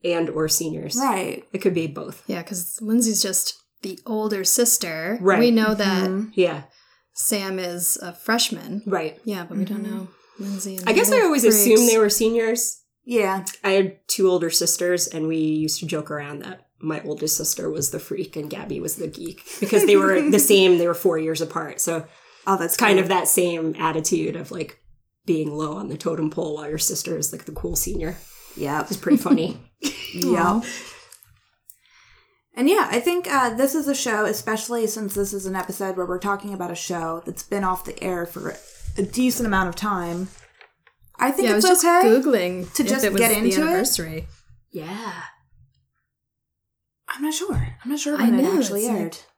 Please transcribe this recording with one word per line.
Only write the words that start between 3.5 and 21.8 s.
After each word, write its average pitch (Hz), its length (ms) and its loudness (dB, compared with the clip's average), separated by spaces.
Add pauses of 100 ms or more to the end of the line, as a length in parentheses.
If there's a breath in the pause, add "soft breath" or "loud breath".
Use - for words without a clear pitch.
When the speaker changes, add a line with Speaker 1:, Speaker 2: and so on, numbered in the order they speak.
Speaker 3:
the 190 200 -10
older 214 400 -2
sister. 180 800 0
Speaker 1:
Right. 190 160 6
Speaker 3:
We 240 140 6
know 220 240 4
that 190 340 2
Speaker 2:
Mm-hmm. 202 240 -2
Speaker 1:
Yeah. 160 300 2 (500 soft breath)
Speaker 3:
Sam 190 460 -4
is 175 420 -2
a 175 100 -10
freshman. - 760 -2
Speaker 1:
Right. 165 380 -2
Speaker 3:
Yeah, 190 220 -4
but 196 120 -6
we 190 60 0
don't 208 180 -6
Speaker 2:
Mm-hmm. 196 120 -6
Speaker 3:
know 185 120 -8 (320)
Lindsay 196 380 -8
and 185 120 -4
Speaker 1:
I 311 40 2
guess 480 180 4
I 523 80 6
Speaker 3:
the 415 60 6
Speaker 1:
always 294 180 2
Speaker 3:
freaks. 214 140 6
Speaker 1:
assumed 220 300 6
they 226 120 6
were 208 100 6
seniors. 226 720 0 (260)
Speaker 2:
Yeah. 190 400 0 (180)
Speaker 1:
I 196 100 0
had 190 340 0
two 190 200 2
older 170 220 2
sisters, 175 580 0
and 160 200 -4
we 160 100 -2
used 156 440 -2
to 170 40 -8
joke 151 240 -6
around 147 300 -10
that - 280 -16 (120)
my 156 240 -6
oldest 151 340 -4
sister 156 320 -4
was 151 220 -4
the 156 80 -8
freak - 360 -8
and 151 140 -8
Gabby 175 300 -8
was - 160 -6
the 160 120 -8
geek 170 360 -12 (160)
because 202 260 4
they 202 120 6
were 190 240 4
Speaker 2:
<laughs> 294 100 2
Speaker 1:
the 208 80 6
same. 185 400 6
They 170 80 2
were 170 80 0
four 170 240 2
years 160 220 -2
apart. 160 380 -6
So 165 280 -2 (400 soft breath)